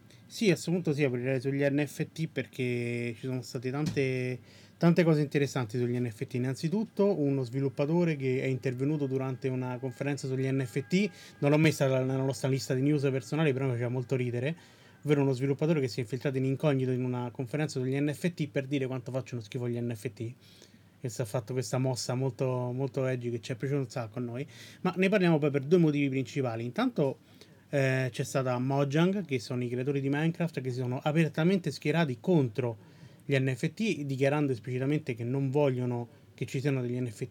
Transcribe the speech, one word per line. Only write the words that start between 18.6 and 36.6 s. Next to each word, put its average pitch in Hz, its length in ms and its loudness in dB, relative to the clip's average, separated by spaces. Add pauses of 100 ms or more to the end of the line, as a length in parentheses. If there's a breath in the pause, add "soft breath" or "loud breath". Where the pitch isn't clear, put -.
dire 131 200 -2
quanto 127 260 -6
facciano 123 300 -6
schifo 123 260 -6
gli 120 100 -2
N 120 160 -4
F 117 200 -8
T. 117 200 -8 (720 loud breath)
E 127 40 -2
si - 120 -8
è 127 40 -2
fatto 127 280 -6
questa 127 260 -2
mossa 131 360 -2
molto, 131 320 -2
molto 127 600 -2
edgy 123 220 -2
che 117 120 -4
ci - 100 -10
è 123 60 -6
piaciuta 143 240 -2
un 127 100 -4
sacco 117 300 -6
a - 20 -4
noi. 123 240 -6 (360 loud breath)
Ma 180 140 0
ne 185 120 4
parliamo 180 300 6
poi 143 120 2
per 135 140 0
due 170 140 6
motivi 147 300 4
principali. 127 560 -2
Intanto, 139 540 0 (520 loud breath)
eh, 131 420 2
c'è - 100 -4
stata 131 340 0
Mojang, 143 680 2
che 131 160 -2
sono 123 240 -4
i 120 40 -2
creatori 131 320 -2
di 135 80 0
Minecraft, 160 520 0
che 127 100 -4
si 120 60 -4
sono 123 260 -2
apertamente 160 720 2
schierati 147 480 0
contro 123 580 2 (460 loud breath)
gli 139 120 2
N 131 160 2
F 160 200 -2
T, 185 320 -2
dichiarando 139 480 2
esplicitamente 127 640 -2
che 117 80 -6
non 135 260 -2
vogliono 127 580 0 (260 loud breath)
che 127 120 -6
ci 135 140 -4